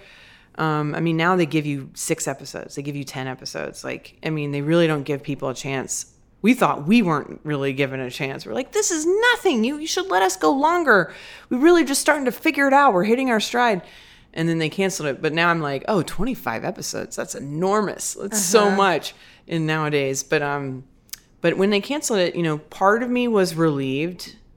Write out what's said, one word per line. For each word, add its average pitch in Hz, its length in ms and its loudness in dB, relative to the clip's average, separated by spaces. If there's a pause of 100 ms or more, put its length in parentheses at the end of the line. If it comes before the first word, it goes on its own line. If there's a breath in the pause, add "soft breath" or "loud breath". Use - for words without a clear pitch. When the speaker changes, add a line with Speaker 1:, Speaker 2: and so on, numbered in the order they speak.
(560 soft breath)
Speaker 1:
um, 151 380 -2
I 165 60 -4
mean, 165 160 0
now 170 180 2
they 175 120 2
give 147 180 -2
you 143 300 -6
six - 340 -4
episodes. - 460 -10
They 143 80 -8
give 143 120 -8
you 143 100 -8
ten 131 220 -8
episodes. - 580 -10
Like, - 380 -12
I 151 60 -6
mean, 147 240 -4
they 143 80 -4
really 165 260 4
don't 151 180 -2
give 139 180 -4
people 135 260 -6
a 123 60 -4
chance. - 520 -6 (360)
We 226 100 6
thought 147 340 0
we 226 140 6
weren't - 420 -2
really 139 300 -2
given 131 280 -2
a 123 100 -6
chance. 135 340 -8
We're - 80 -10
like, - 200 -6
"This 427 180 0
is 320 160 -2
nothing. 392 580 2
You, 294 140 -2
you 320 80 -8
should 370 220 -4
let 370 140 2
us 370 140 0
go 311 160 2
longer. 277 640 2 (340 loud breath)
We're 254 80 -2
really 330 280 6
just 269 180 0
starting 294 240 2
to 240 60 2
figure 285 360 0
it 262 60 6
out. 277 180 6
We're 180 120 2
hitting 247 260 2
our 220 100 2
stride." 240 400 0 (540 soft breath)
And 165 120 0
then 165 120 2
they 156 100 0
canceled 175 400 -2
it. 135 140 -4
But 151 100 0
now 170 160 2
I'm 165 140 2
like, 139 260 -4
"Oh, 196 140 2
twenty-five 175 600 -4
episodes. - 540 -8
That's - 180 -8
enormous. 175 800 -2
That's 202 260 -6
so 202 280 4
Speaker 2:
Uh-huh. 196 100 4
Speaker 1:
much 196 380 2 (320 soft breath)
in 165 180 -2
nowadays." 147 580 0
But, 151 200 0
um, 139 420 -6 (560 soft breath)
but 170 160 2
when 196 140 4
they 202 100 2
canceled 269 380 -2
it, 175 180 0
you 175 60 -2
know, 151 160 0
part 202 440 2
of 247 60 -2
me 247 180 0
was 190 280 2
relieved, 151 840 -2 (200)